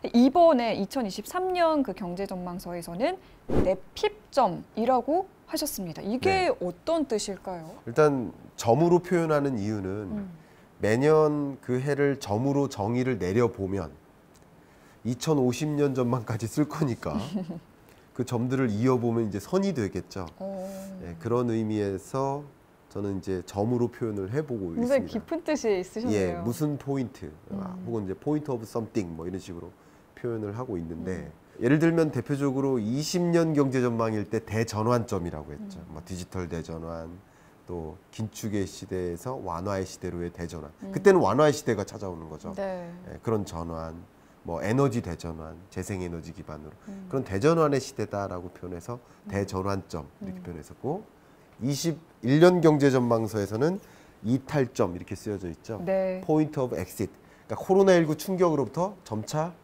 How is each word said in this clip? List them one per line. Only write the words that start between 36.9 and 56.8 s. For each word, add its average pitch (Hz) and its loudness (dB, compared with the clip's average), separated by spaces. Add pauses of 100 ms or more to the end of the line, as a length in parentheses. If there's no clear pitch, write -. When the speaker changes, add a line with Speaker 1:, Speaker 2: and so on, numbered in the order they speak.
Speaker 1:
또 82 -10 (140)
긴축의 104 -4
시대에서 92 -6
완화의 95 -4
시대로의 87 -8
대전환. 80 -10 (140)
Speaker 2:
음. 196 -10
Speaker 1:
그때는 190 6
완화의 131 6
시대가 104 -2
찾아오는 90 -10
거죠. 80 -10
Speaker 2:
네. 185 -8 (200)
Speaker 1:
예, 76 -14
그런 110 0
전환, 82 -8 (500)
뭐 82 -6
에너지 117 2
대전환, 80 -10 (140)
재생에너지 85 -6
기반으로 76 -14 (180)
Speaker 2:
음. 190 -14
Speaker 1:
그런 135 -4
대전환의 143 2
시대다라고 95 -6
표현해서 90 -12 (240)
Speaker 2:
음. - -14
Speaker 1:
대전환점 95 -4 (140)
이렇게 - -10
Speaker 2:
음. 180 -16
Speaker 1:
표현했었고, 113 -8 (600)
이십일 143 0
년 180 10
경제 147 8
전망서에서는 117 2 (440)
이탈점 123 0
이렇게 90 -10
쓰여져 95 -6
있죠. 98 -10
Speaker 2:
네. 190 -2
Speaker 1:
Point 151 2
of 123 -2
exit. 92 -4 (360)